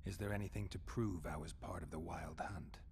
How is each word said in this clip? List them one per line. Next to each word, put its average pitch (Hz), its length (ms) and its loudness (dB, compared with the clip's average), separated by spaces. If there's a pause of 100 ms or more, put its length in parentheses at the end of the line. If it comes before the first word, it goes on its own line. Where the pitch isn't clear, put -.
Is 95 120 2
there 101 160 4
anything 101 360 2
to 101 100 -2
prove 95 460 4
I 78 120 0
was 80 160 -2
part - 300 -2
of - 80 -4
the 78 80 -2
Wild 80 400 -2
Hunt? - 380 -2 (140)